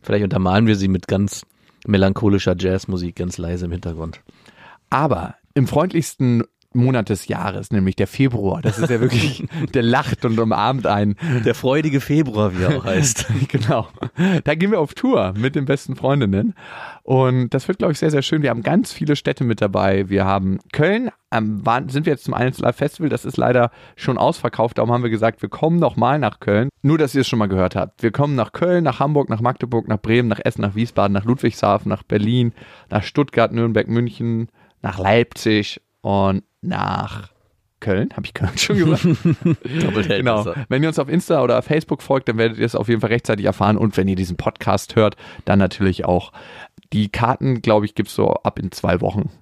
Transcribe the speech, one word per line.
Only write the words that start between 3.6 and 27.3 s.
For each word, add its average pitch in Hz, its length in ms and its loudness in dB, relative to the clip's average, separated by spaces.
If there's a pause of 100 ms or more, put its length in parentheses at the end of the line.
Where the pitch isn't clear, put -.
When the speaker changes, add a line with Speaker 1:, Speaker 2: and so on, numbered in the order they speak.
Speaker 1:
im 85 60 -6
Hintergrund. 82 480 -8 (720)
Speaker 2:
Aber 127 460 0 (180)
im 135 140 4
freundlichsten 147 760 2 (320)
Monat 123 340 2
des 101 200 -4
Jahres, 101 420 -6
nämlich 95 260 2
der 98 100 0
Februar, 120 540 0
das 107 180 -2
ist 113 120 0
ja 117 100 2
wirklich, 123 420 0 (160)
Speaker 1:
<laughs> 131 160 -6
Speaker 2:
der 127 80 2
lacht 127 440 0
und 113 120 2
umarmt 113 480 0
einen. 104 300 2 (300)
Speaker 1:
Der 120 80 2
freudige 139 480 0
Februar, 107 560 0
wie 90 40 0
er 139 160 2
auch - 60 -8
heißt. - 420 0 (120)
Speaker 2:
<laughs> 135 100 0
Genau. 117 400 0 (560)
Da 147 100 2
gehen 180 160 0
wir 214 80 2
auf 151 140 -2
Tour 123 440 0
mit 127 200 0
den 143 80 0
besten 135 320 -2
Freundinnen. 135 580 2 (500)
Und 127 500 2
das 131 140 -2
wird, 185 100 -2
glaub 220 120 2
ich, 147 80 -2
sehr, 160 120 2
sehr 147 100 2
schön. 156 220 0
Wir 139 80 2
haben 117 120 -2
ganz 170 300 0
viele 147 240 0
Städte 139 280 -4
mit 113 180 0
dabei. 98 480 0
Wir 95 160 2
haben 95 320 0 (140)
Köln, 208 380 0 (200)
am, 107 340 -4
waren, 127 240 0
sind 139 160 -2
wir 165 80 2
jetzt 139 120 -4
zum - 100 -4
Eins 127 240 -2
Live 123 180 0
Festival. 170 320 -4
Das 117 160 -4
ist - 140 -6
leider 120 320 2 (260)
schon 127 220 -2
ausverkauft. 120 580 -2
Darum 113 160 0
haben 123 100 0
wir 120 80 0
gesagt, 110 300 0
wir 113 80 -6
kommen 165 300 0
noch 156 180 0
mal 127 220 2
nach 113 200 -2
Köln. 107 300 2 (140)
Nur, 151 160 4
dass 143 160 0
ihr 139 80 2
es 123 60 0
schon 127 100 0